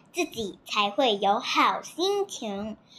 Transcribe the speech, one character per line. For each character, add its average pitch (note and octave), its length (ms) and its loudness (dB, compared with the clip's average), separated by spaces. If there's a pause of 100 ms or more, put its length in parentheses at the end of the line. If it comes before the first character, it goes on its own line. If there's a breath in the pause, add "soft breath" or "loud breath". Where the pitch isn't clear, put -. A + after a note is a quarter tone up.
(120)
自 E4+ 140 -2
己 G#3 400 -8
才 G#3 240 0
会 A3 280 4
有 G3+ 200 4
好 B3+ 460 2
心 G4 440 -2
情。 G#3+ 480 -8 (220 soft breath)